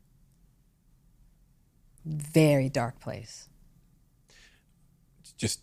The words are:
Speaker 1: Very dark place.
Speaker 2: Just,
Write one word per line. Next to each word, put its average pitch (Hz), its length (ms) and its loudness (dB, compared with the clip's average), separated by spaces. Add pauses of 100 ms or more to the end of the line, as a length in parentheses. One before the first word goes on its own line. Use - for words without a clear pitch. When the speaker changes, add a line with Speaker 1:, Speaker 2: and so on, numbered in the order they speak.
(2000)
Speaker 1:
Very 147 640 4
dark 117 320 -4
place. - 480 -14 (1900)
Speaker 2:
Just, - 260 -4